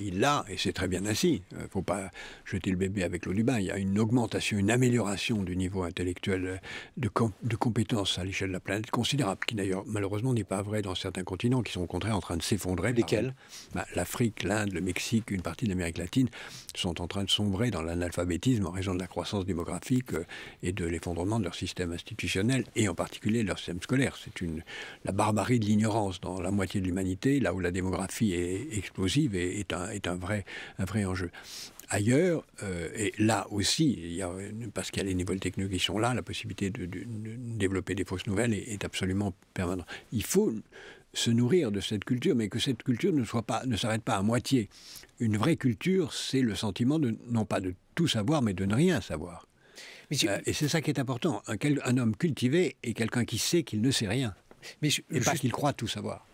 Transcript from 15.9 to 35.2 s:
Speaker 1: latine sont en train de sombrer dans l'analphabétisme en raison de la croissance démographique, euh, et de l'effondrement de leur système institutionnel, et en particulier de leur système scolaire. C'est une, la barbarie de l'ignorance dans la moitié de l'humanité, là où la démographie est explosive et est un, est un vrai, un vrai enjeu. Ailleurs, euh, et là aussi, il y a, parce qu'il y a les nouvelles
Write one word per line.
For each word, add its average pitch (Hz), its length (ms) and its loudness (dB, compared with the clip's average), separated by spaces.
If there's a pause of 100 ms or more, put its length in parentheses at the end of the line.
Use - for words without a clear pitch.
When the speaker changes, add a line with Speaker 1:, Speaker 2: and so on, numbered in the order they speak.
Speaker 1:
latine 113 320 2 (460)
sont 87 260 -2
en 87 80 -4
train 98 160 -2
de 95 60 -4
sombrer 104 400 2
dans 85 100 -2
l'analphabétisme 87 840 0
en 80 60 -4
raison 95 200 -2
de 92 80 0
la 90 60 -4
croissance 90 400 -2
démographique, 87 680 -2
euh, 85 140 -2 (360)
et 90 100 -2
de 92 120 -4
l'effondrement 87 540 -2
de 104 60 0
leur 87 100 -4
système 90 380 -4
institutionnel, 101 840 0
et 110 160 2
en 82 40 -4
particulier 107 480 0
de 98 60 0
leur 82 80 -2
système 85 240 -6
scolaire. 127 420 0
C'est - 200 -10
une, 82 200 -4 (440)
la 95 60 0
barbarie 104 480 2
de 107 40 0
l'ignorance 104 560 2
dans 92 220 -6
la 90 80 -2
moitié 98 320 0
de - 20 -2
l'humanité, 95 560 2
là 92 140 2
où 95 60 -2
la 87 100 2
démographie 92 640 0
est 92 420 -2
explosive 98 580 0
et 90 120 0
est 104 260 -4
un, 87 180 -4
est 101 180 -4
un 90 80 0
vrai, 98 280 -2 (360)
un 98 40 0
vrai 104 200 0
enjeu. 92 260 -2 (580)
Ailleurs, 131 560 4 (200)
euh, 87 320 -4
et 104 200 0
là 107 360 4
aussi, 107 400 2
il 85 220 -6
y 90 80 -4
a, 90 60 -2 (460)
parce - 160 -6
qu'il - 140 -2
y - 20 -2
a - 20 -2
les 92 60 0
nouvelles 92 240 0